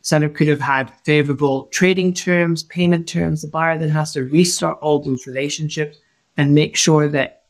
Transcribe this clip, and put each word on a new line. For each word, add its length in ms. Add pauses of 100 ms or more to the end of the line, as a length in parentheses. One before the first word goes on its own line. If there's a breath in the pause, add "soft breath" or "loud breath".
Seller 260
could 220
have 100
had 320 (140)
favorable 600
trading 480
terms, 500
payment 440
terms. 340
The 60
buyer 300
then 120
has 240
to 120
restart 560
all 180
those 280
relationships 720 (360)
and 180
make 220
sure 320
that 420